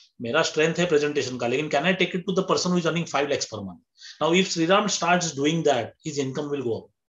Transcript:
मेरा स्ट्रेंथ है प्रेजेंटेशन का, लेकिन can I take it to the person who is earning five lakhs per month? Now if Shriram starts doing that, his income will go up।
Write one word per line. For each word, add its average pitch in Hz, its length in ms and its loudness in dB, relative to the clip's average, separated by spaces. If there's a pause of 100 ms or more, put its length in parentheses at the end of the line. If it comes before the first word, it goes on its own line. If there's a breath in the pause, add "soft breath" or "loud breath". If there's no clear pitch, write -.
(200 soft breath)
मेरा 123 220 2
स्ट्रेंथ 160 320 2
है 175 120 2
प्रेजेंटेशन 143 520 0
का, 120 80 -2
लेकिन 143 220 0
can 143 140 0
I 180 120 2
take 180 200 -2
it 175 140 -6
to 185 100 -2
the 180 120 0
person 175 220 0
who 180 80 2
is 165 60 0
earning 165 240 0
five 143 180 0
lakhs 135 260 -2
per 107 60 -8
month? 92 220 -12 (400 loud breath)
Now 156 100 2
if 185 240 2
Shriram 185 420 2
starts 165 420 2
doing 156 280 0
that, 120 240 0 (160)
his 139 180 -4
income 143 240 -6
will 139 140 -4
go 110 140 -2
up। - 120 -16 (200)